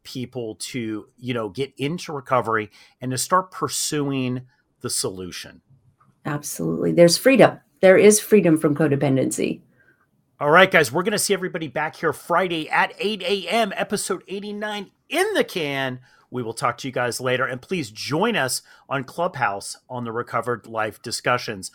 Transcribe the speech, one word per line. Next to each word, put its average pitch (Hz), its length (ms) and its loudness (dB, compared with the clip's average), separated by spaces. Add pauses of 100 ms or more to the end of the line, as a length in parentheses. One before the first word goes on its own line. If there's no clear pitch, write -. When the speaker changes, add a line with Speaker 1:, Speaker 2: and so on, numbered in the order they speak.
Speaker 1:
people 117 520 -10
to, 110 520 -8 (100)
you 127 160 -6
know, 113 160 -4
get 120 280 -8
into 151 340 -6
recovery 113 600 -2 (280)
and 127 120 -6
to 131 60 -4
start 185 340 0
pursuing 135 880 -4 (400)
the - 80 -6
solution. - 720 -8 (640)
Speaker 2:
Absolutely. 165 680 -4
There's 170 260 8
freedom. 220 420 6 (220)
There 190 160 10
is 208 220 8
freedom 175 380 4
from 151 180 2
codependency. 135 840 0 (760)
Speaker 1:
All 147 120 2
right, 185 200 8
guys, 156 200 4
we're 170 120 -2
gonna 208 160 -2
see - 140 0
everybody 175 340 -4
back 156 300 -6
here 156 160 0
Friday 170 560 -2
at 180 280 0
eight 202 260 -4
A 180 240 -2
M, 202 280 0
episode 196 520 -4
eighty-nine 208 640 -8 (180)
in 370 240 0
the 294 100 2
can. 139 560 -4 (320)
We 123 120 -4
will 110 100 -8
talk 123 240 -2
to 139 100 -10
you 127 40 -8
guys 123 280 -2
later. 127 260 0
And 123 160 -8
please 156 280 -6
join 151 460 -2
us 135 260 -2 (260)
on 135 160 -4
Clubhouse 127 720 -4 (120)
on 123 140 -8
the 117 80 -8
Recovered 117 560 -4
Life 110 340 -6
discussions, 120 720 -4